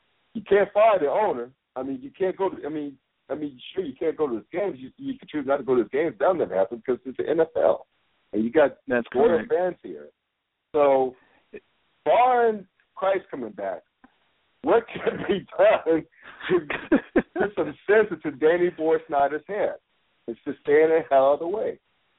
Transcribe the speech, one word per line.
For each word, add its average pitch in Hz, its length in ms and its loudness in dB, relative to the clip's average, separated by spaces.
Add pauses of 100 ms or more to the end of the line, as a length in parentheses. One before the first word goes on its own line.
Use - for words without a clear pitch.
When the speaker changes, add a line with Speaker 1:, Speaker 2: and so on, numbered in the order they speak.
(340)
Speaker 1:
you 202 140 -10
can't 196 240 2
fire 208 280 4
the 143 80 0
owner. 135 420 -2 (240)
I 131 80 -8
mean, 135 180 -8
you 135 160 -16
can't 185 200 -4
go 190 140 -2
to, 151 140 -10
I 143 40 -10
mean, 147 280 -8 (320)
I 135 60 -8
mean, 147 240 -10 (160)
sure, 190 100 -6
you 131 140 -10
can't 156 180 -4
go 151 120 -2
to 117 80 -4
his 104 160 -10
games. 175 260 -4
You, 127 180 -16
you 135 220 -8
can 185 100 -20
choose 147 180 -8
not 139 100 0
to 139 80 -4
go 127 100 0
to 120 80 4
his 101 80 -10
games. 147 280 -2
That'll 180 160 2
never 101 200 -4
happen 98 240 0
because 123 260 -4
it's 131 120 -12
the - 120 -6
N 165 120 2
F 160 160 2
L. - 300 2 (460)
And 107 120 0
you 117 80 -4
got 143 240 4 (100)
Speaker 2:
That's 123 260 -2
Speaker 1:
loyal 151 260 4
Speaker 2:
correct. - 140 -8
Speaker 1:
fans 254 300 -2
here. 147 240 -16 (640)
So, 135 440 2 (880)
barring 226 600 2 (300)
Christ 190 360 -2
coming 120 200 -10
back, 95 320 -8 (800)
what 392 240 2
can - 400 -6
be 190 180 -2 (140)
done 165 460 2 (440)
to - 520 0 (160)
Speaker 2:
<laughs> - 60 4 (140)
Speaker 1:
put 381 200 -2
some 151 180 -4 (140)
sense 214 240 4
into 151 240 -8
Danny 175 340 2
Boy 160 280 0 (100)
Snyder's 147 400 0
head? 196 260 -4 (540)
It's 117 160 -12
just 139 160 -10
staying 156 300 4
the 160 100 2 (100)
hell 135 200 6
out - 40 4
of 139 60 0
the 165 80 -8
way. 214 320 -6 (380)